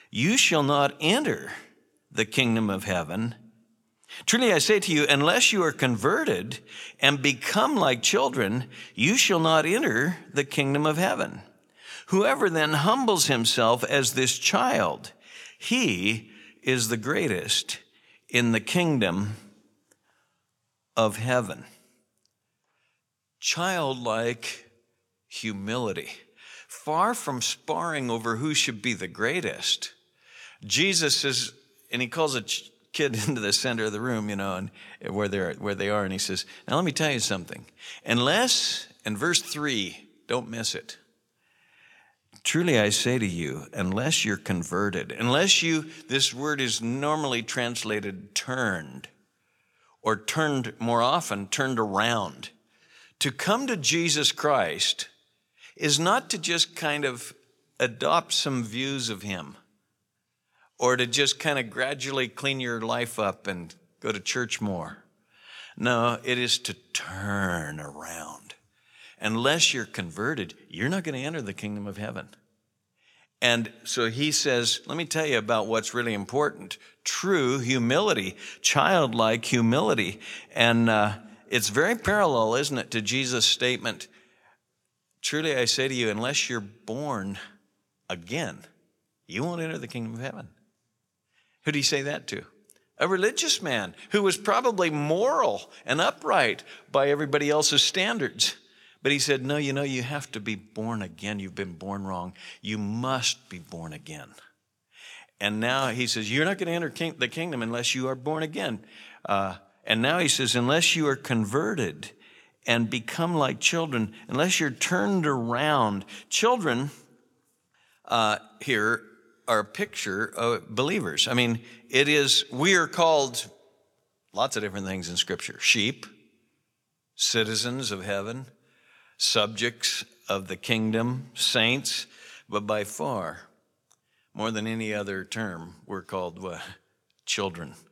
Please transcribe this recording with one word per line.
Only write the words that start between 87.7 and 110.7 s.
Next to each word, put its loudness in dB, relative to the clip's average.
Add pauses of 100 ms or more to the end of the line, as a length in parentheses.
again, -6 (600)
you -6
won't -4
enter -6
the -12
kingdom -8
of -12
heaven." -10 (1160)
Who -2
did 0
he 0
say 2
that -6
to? -8 (540)
A 2
religious 0
man -2 (160)
who 2
was 4
probably 2
moral 0 (140)
and 0
upright 2 (280)
by 4
everybody 2
else's 4
standards. 0 (460)
But 4
he 2
said, 0
"No, 0
you 0
know, 0
you -2
have -6
to -6
be -4
born -6
again. -6
You've -8
been -6
born -8
wrong. -6 (260)
You -6
must -2
be -14
born -12
again." -16 (1040)
And -2
now 2
he -2
says, -2
"You're 2
not -2
gonna -2
enter -2
king-, -6
the 0
kingdom -6
unless -2
you -4
are -4
born -4
again." -6 (400)
Uh, -2 (280)
and 2
now 4
he 2
says, 2
"Unless 4